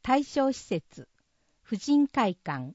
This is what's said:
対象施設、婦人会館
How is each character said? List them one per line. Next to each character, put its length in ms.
対 220
象 300
施 80
設、 480
婦 160
人 320
会 260
館 400